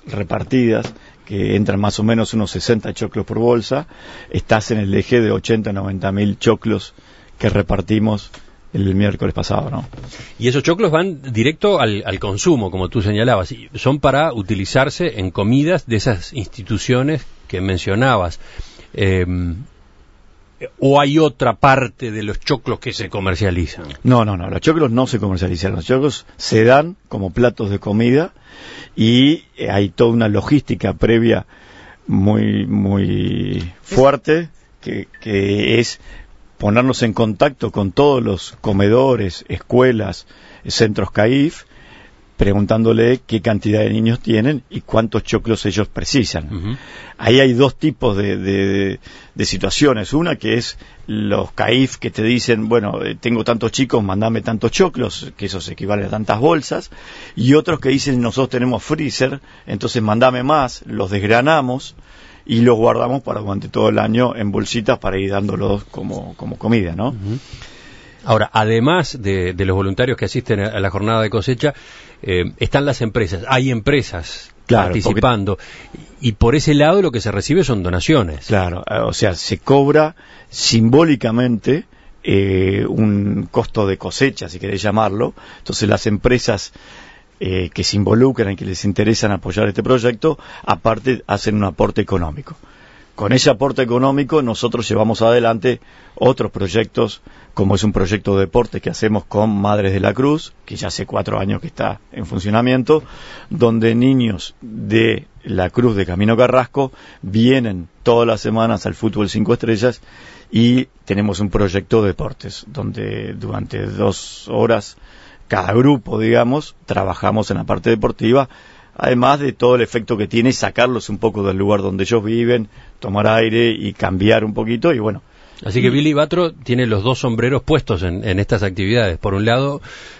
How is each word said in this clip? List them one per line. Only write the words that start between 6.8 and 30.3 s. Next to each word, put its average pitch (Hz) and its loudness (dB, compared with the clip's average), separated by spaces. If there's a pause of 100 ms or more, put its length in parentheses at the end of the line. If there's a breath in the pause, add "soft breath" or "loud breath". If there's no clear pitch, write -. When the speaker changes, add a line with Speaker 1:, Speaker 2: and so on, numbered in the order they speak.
Speaker 1:
que 110 0
repartimos 101 0 (420 loud breath)
el 95 0
miércoles 101 0
pasado, 104 -2
¿no? - -8 (520 loud breath)
Speaker 2:
Y 120 -2
esos 131 2
choclos 175 2
van 160 0 (100)
directo 156 2
al, 107 0
al 95 -4
consumo, 104 0
como 92 -2
tú 104 -2
señalabas, 104 0
y - -16
son 139 0
para 143 2
utilizarse 110 -2
en 92 -2
comidas 139 2
de 113 0
esas 98 -2
instituciones 123 -2 (240)
que 92 -6
mencionabas. 98 0 (560 loud breath)
Em, 90 0 (1200)
¿o 139 4
hay 143 2
otra 127 2
parte 131 2
de 107 -6
los 104 -4
choclos 131 -4
que 113 -8
se 98 -8
comercializan? 92 -2 (180)
Speaker 1:
No, 123 6
no, 101 -2
no, 87 -6
los - -4
choclos 156 2
no 123 2
se 117 -2
comercializan, 92 -2
los 85 -6
choclos 131 0 (120)
se - 2
dan 147 6 (140)
como 95 -4
platos 120 0
de 101 -2
comida 120 0 (640 loud breath)
y, 127 4 (120)
eh, 120 -6
hay 98 0
toda 117 2
una 117 2
logística 101 0